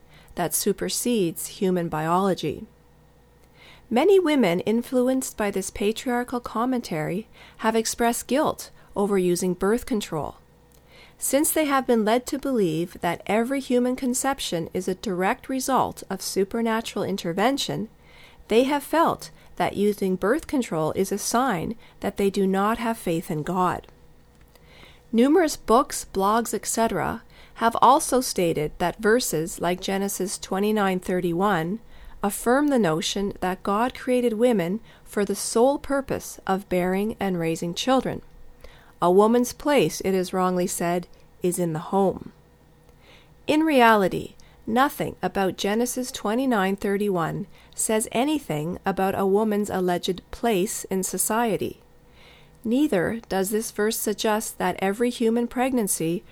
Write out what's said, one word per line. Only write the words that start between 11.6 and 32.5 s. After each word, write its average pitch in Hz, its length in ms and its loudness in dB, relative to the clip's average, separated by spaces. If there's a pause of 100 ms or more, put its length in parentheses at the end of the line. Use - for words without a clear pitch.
have 269 220 2
been 226 160 4
led 233 240 2
to 294 100 -4
believe 185 640 -2
that 170 240 -2
every 233 340 0
human 254 360 2
conception 254 800 -4
is 185 140 -4
a 185 80 -2
direct 190 520 -2
result 262 640 -2
of 190 120 -6
supernatural 220 840 -2
intervention, 190 840 -2 (640)
they 226 140 6
have 277 200 0
felt - 480 0 (240)
that - 220 -2
using 196 380 2
birth 214 300 0
control 165 460 -2
is 196 200 -2
a 202 60 -2
sign 226 580 -2 (260)
that - 160 -4
they 196 120 2
do 196 160 2
not 196 320 2
have 226 200 -4
faith 175 340 -4
in 151 100 -2
God. 180 460 -2 (1200)
Numerous 294 440 4
books, - 580 2
blogs, 214 400 0
et 208 120 -6
cetera, 220 580 -2 (320)
have 226 260 2
also 262 400 6
stated 156 560 -2
that 175 220 -2
verses 208 600 0
like 180 220 -2
Genesis 196 560 -4
twenty-nine 196 640 0
thirty-one 180 800 0 (420)
affirm 247 460 2